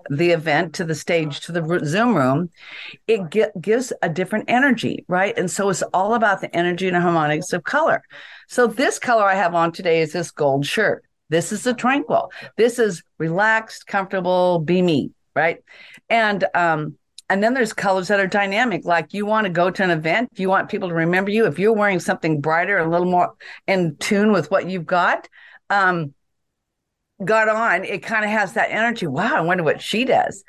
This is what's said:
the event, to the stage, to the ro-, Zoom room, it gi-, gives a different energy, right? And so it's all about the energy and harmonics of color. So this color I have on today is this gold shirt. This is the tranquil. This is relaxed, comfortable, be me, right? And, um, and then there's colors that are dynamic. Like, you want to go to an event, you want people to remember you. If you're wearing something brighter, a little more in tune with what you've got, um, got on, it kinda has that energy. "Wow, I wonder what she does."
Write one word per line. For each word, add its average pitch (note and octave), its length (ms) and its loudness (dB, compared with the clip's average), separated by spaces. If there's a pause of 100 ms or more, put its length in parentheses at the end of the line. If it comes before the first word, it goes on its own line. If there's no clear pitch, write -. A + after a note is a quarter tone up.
the E3+ 220 2
event, D#3 440 0
to F#3+ 80 -4
the D#3+ 120 -4
stage, D#3 460 -2
to - 100 -12
the E3+ 100 -2
ro-, E3 220 -2
Zoom G3+ 320 2
room, C#3 340 2 (560)
it G3 240 0
gi-, G#3 320 0
gives A#3 400 0
a F3 80 0
different F#3 380 -4
energy, B3 600 0
right? F#3 300 0
And F3 140 -2
so G3+ 180 -2
it's F#3+ 140 -2 (100)
all G3 220 2
about G#3 260 2
the - 140 -10
energy F3 320 0
and F3+ 100 0
harmonics E3 560 0
of E3 100 -4
color. D4 380 0 (460)
So B3 180 2
this C4 320 0
color A3+ 260 2
I F#3+ 120 4
have F3+ 180 0
on E3+ 180 2
today E3 300 0
is D3+ 120 -2
this F3 180 -6
gold C#3+ 340 0
shirt. - 400 -2 (240)
This E3 220 0
is G#3+ 120 -6
the B3 120 0
tranquil. B3 560 0 (240)
This A#3 240 2
is G3+ 240 0 (160)
relaxed, G#3+ 680 0
comfortable, F3+ 760 0
be F3 220 2
me, D#3 300 2 (240)
right? D#3+ 240 0 (500)
And, G#3 340 2 (120)
um, D#3 420 0 (320)
and G3 140 0
then A#3 100 2
there's A#3+ 200 0
colors F#3+ 340 0
that G3+ 120 2
are G3 80 2
dynamic. G3+ 580 0
Like, E3+ 280 0
you G3+ 120 -4
want G#3+ 200 0
to F#3 60 -2
go F3 180 2
to F#3+ 140 -2
an F#3 60 2
event, E3+ 460 0
you F#3+ 140 -2
want F#3+ 200 2
people F#3+ 200 -4
to E3 60 -4
remember F3+ 340 2
you. A3 160 2
If D3+ 140 -2
you're G#3+ 140 4
wearing G3+ 260 2
something E3 400 -2
brighter, E3+ 380 0
a E3 120 0
little F3 200 0
more F3+ 260 0 (320)
in F3+ 300 0
tune G#3+ 340 2
with F3 180 0
what F3 200 0
you've F#3 160 -6
got, G3+ 420 0 (420)
um, F3+ 440 0 (1120)
got G#3+ 260 2
on, G#3+ 340 0
it F3+ 200 -8
kinda G#3+ 240 -2
has G#3 260 -2
that G3 160 0
energy. A3 380 -2
"Wow, F#3 280 -2
I D4 60 0
wonder F3 220 0
what D#3 180 0
she A3 240 -2
does." - 420 0